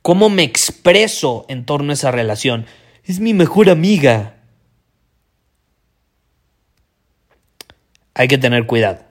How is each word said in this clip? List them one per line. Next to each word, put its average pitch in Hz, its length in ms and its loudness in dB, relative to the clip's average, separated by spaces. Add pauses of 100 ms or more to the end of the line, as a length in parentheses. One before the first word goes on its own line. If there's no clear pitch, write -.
¿Cómo 196 280 2
me 185 140 0
expreso 175 1040 -2
en 127 160 -10
torno 147 260 -4
a 143 40 -2
esa 135 160 -2
relación? 117 540 -4 (380)
"Es 185 160 -8
mi 220 140 0
mejor 190 360 4
amiga". 151 680 2 (3750)
Hay 127 160 0
que 143 80 2
tener 120 300 0
cuidado 107 320 -2 (120)